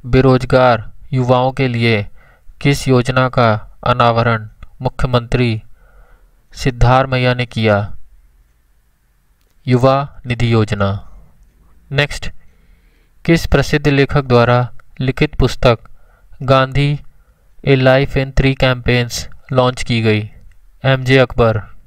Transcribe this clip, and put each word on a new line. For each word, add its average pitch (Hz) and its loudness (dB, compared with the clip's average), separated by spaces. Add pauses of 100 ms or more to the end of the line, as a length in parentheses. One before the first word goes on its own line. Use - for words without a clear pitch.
बेरोजगार 127 2 (200)
युवाओं 127 0
के 131 -2
लिए 117 0 (540)
किस 139 0
योजना 127 2
का 113 -2
अनावरण 117 0 (340)
मुख्यमंत्री 123 -2 (880)
सिद्धारमैया 127 0
ने 123 -4
किया? 107 -2 (1700)
युवा 135 0
निधि 117 -2
योजना। 104 -2 (840)
नेक्स्ट, - -4 (920)
किस 165 2
प्रसिद्ध 147 0
लेखक 139 0
द्वारा 120 2 (280)
लिखित 131 -2
पुस्तक 123 2 (640)
गांधी 135 0 (640)
ए 139 4
लाइफ 131 2
इन 135 -4
थ्री 135 2
कैंपेन्स 123 -2 (240)
लॉन्च 127 0
की 117 -2
गई? 107 0 (540)
एमजे 131 2
अकबर। 113 0 (100)